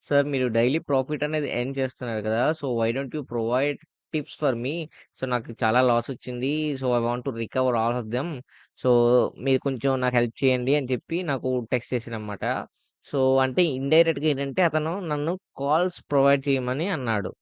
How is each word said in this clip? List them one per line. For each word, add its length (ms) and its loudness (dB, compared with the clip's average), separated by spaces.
"సార్, 220 2
మీరు 220 0
డైలీ 340 2
ప్రాఫిట్ 420 -2
అనేది 260 -2
ఎర్న్ 240 -4
చేస్తున్నారు 480 -4
కదా, 280 0
so 200 -4
why 200 2
don't 240 -4
you 100 -4
provide 540 -2
tips 260 -6
for 200 0
me? 200 -4
So, 180 -8
నాకు 300 -4
చాలా 260 2
లాస్ 280 2
వచ్చింది. 420 -4
So, 160 -4
I 140 2
want 220 -2
to 100 -4
recover 400 0
all 220 0
of 120 -4
them. 200 -2
So, 100 2
మీరు 220 2
కొంచెం 400 0
నాకు 160 0
హెల్ప్ 220 2
చేయండి" 360 2
అని 140 -2
చెప్పి 360 -4
నాకు 260 -2
టెక్స్ట్ 240 -2
చేశారన్నమాట. 520 -6
So, 120 -4
అంటే 340 2
ఇండైరెక్ట్‌గా 560 2
ఏంటంటే 360 0
అతను 300 0
నన్ను 300 -2
కాల్స్ 500 0
ప్రొవైడ్ 380 4
చేయమని 460 0
అన్నాడు. 520 -2